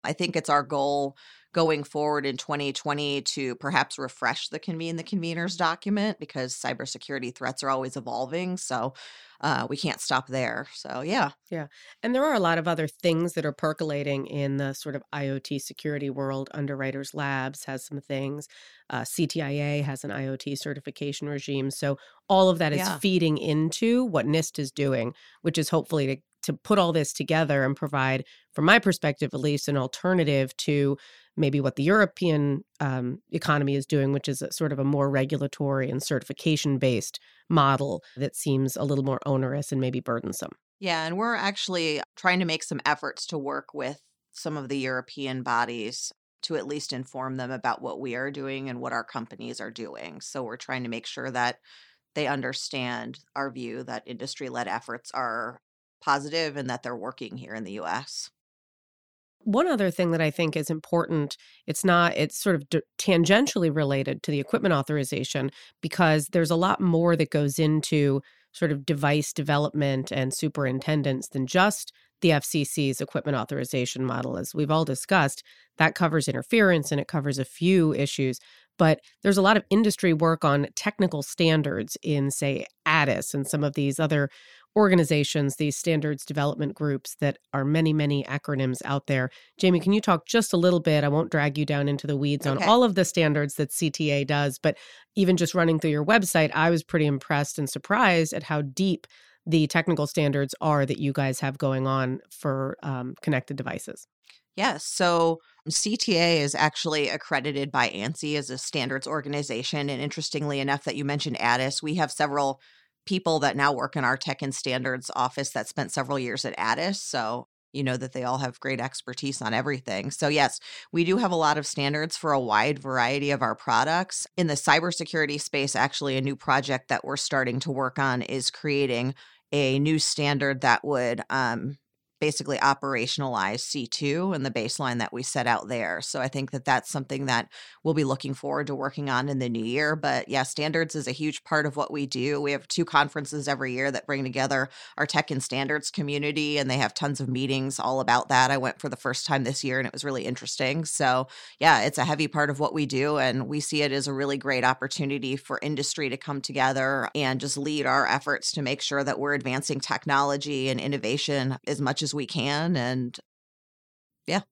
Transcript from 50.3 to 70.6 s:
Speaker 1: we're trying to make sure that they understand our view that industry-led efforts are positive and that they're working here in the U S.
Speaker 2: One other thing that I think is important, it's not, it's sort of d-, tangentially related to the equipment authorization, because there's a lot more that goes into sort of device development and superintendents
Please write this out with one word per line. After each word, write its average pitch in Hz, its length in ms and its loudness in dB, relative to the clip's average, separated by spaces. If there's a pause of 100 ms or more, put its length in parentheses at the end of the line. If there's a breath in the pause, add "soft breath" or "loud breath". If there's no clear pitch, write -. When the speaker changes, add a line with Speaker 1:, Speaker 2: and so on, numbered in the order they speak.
Speaker 1:
we're 117 140 -10
trying 127 260 -8
to 120 60 -6
make 110 160 -8
sure 131 260 -8
that 120 260 0 (580 soft breath)
they 147 120 -2
understand 127 920 -6 (160)
our 139 140 -4
view 123 340 -10
that 117 220 -10
industry-led 123 600 -8
efforts 117 460 -8
are 120 480 -6 (400)
positive 147 560 -2
and 127 120 -4
that 123 140 -6
they're 120 120 -6
working 110 420 -10
here 117 160 -14
in 110 100 -8
the 95 100 -10
U 90 120 -8
S. 110 440 -6 (1120)
Speaker 2:
One 247 240 2
other 202 240 2
thing 175 200 0
that 165 100 2
I 151 100 2
think 160 240 -2
is 151 140 -4
important, 160 680 -2 (280 soft breath)
it's - 200 -4
not, 175 320 4
it's 151 200 -2
sort 185 180 2
of 143 140 -6
d-, 160 120 0 (160)
tangentially 185 760 4
related 139 500 0
to 156 80 -4
the 147 80 0
equipment 190 340 2
authorization, 139 760 0 (320 loud breath)
because 156 460 4
there's 165 240 2
a 165 60 4
lot 190 240 2
more 170 340 6
that 156 160 0
goes 143 260 2
into 151 640 4 (300 soft breath)
sort 156 200 0
of 139 140 -2
device 147 460 2
development 143 800 0
and 131 220 0
superintendents 139 960 -2